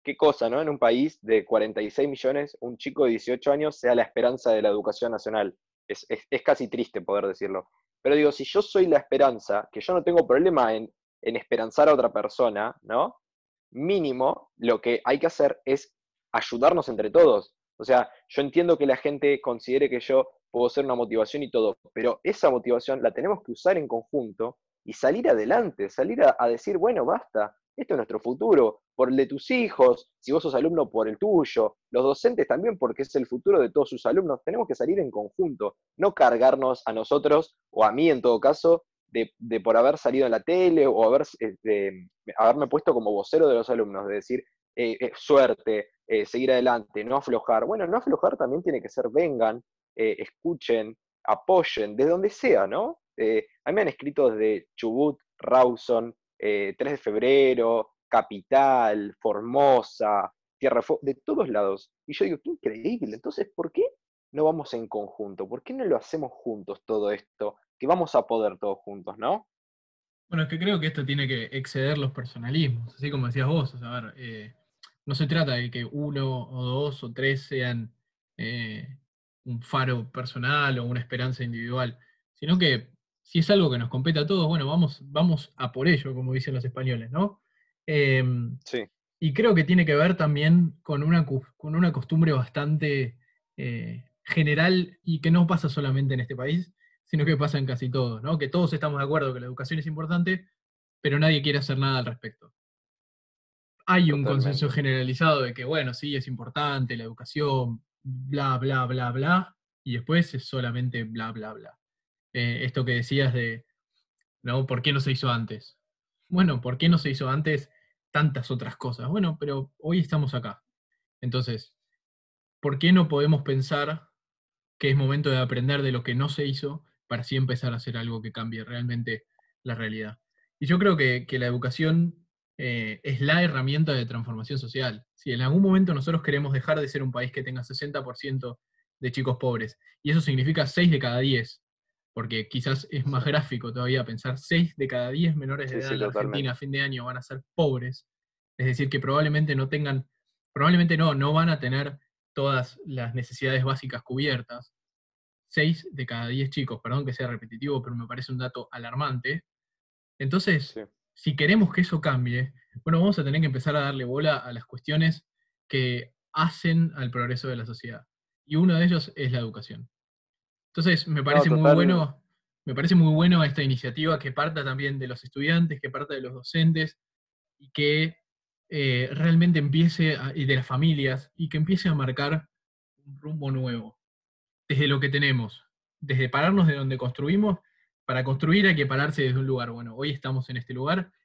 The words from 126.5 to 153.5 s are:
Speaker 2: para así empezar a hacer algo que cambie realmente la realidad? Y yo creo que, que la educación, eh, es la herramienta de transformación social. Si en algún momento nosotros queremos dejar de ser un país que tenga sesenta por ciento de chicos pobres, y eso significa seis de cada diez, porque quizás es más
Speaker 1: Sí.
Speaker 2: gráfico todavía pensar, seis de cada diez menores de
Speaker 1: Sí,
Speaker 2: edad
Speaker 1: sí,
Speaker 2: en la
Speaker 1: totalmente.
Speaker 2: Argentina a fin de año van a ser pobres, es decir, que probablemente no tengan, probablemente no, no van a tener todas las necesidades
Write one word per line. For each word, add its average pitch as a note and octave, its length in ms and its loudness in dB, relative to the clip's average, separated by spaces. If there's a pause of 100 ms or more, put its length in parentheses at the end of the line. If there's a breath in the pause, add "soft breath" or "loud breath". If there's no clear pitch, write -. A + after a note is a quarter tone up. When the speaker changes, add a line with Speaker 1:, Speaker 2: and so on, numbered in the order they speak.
Speaker 2:
para A#2+ 160 -6
así C3+ 140 -6
empezar B2+ 360 -2
a A#2 40 -6
hacer A#2 200 -10
algo A#2 260 -8
que A2 100 -12
cambie A2+ 320 -10
realmente A#2+ 600 -6 (380)
la B2 120 -6
realidad? A2 440 -8 (400)
Y D3 80 -6
yo E3+ 120 4
creo F#3+ 180 4
que, B2 300 0
que C3 120 -4
la B2 80 -2
educación, D#3 800 0 (320)
eh, A#2 440 -6
es C3 180 -4
la D#3 220 2
herramienta D3 500 0
de B2 140 -2
transformación A#2 520 -6
social. B2 460 -6 (100)
Si - 180 -8
en A#2+ 80 -2
algún D3 220 4
momento F#3+ 320 4
nosotros D#3+ 280 -2
queremos C#3+ 300 -2
dejar D3+ 280 0
de C#3 80 -4
ser C#3 140 -6
un C3 100 -4
país B2 200 -6
que C3 100 -8
tenga B2+ 220 -10
sesenta C#3+ 400 -10
por B2 120 -14
ciento C3 440 -8 (400)
de B2+ 100 -6
chicos B2+ 300 -2
pobres, A#2 380 -4 (240 soft breath)
y D3 100 -2
eso D#3+ 80 4
significa D3 460 0
seis F3 240 4
de C#3+ 80 4
cada B2 220 -2
diez, C3 420 -2 (520)
porque A2 340 -8
quizás C3+ 420 -4
es C#3 160 -4
más C3+ 180 -2
Speaker 1:
Sí. C#3+ 60 -2
Speaker 2:
gráfico B2+ 420 -2
todavía B2 320 -2
pensar, A#2+ 340 -8
seis E3+ 380 0
de C#3 100 -2
cada B2 240 -4
diez D#3+ 240 0
menores C#3 360 -6
de B2+ 60 -6
Speaker 1:
Sí, A2+ 40 -4
Speaker 2:
edad - 140 -4
Speaker 1:
sí, - 0 -
Speaker 2:
en C3 60 -2
la G#2 60 -2
Speaker 1:
totalmente. G#2 140 -4
Speaker 2:
Argentina B2 320 -2
a - 40 -10
fin C#3 140 -10
de C#3 120 -2
año C3 240 -6
van B2+ 100 -8
a C3 60 -12
ser C3 200 -14 (120)
pobres, C3 520 -2 (520)
es B2+ 80 0
decir, C3 240 0
que C#3 100 -2
probablemente D3 560 0
no C3+ 120 -2
tengan, C#3 400 -4 (440)
probablemente E3 440 4
no, D#3 180 4
no C#3+ 180 0
van D#3+ 160 4
a D#3 100 0
tener C3+ 400 -4 (360)
todas C#3 520 -2
las A#2+ 280 -8
necesidades B2+ 500 -2